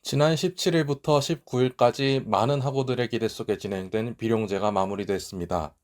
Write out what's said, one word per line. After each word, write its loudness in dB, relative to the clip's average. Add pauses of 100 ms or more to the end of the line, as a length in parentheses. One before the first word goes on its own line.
(120)
지난 4
십칠 -2
일부터 2
십구 -2
일까지 2
많은 2
학우들의 -2
기대 0
속에 -2
진행된 -4
비룡제가 0
마무리됐습니다. -2 (100)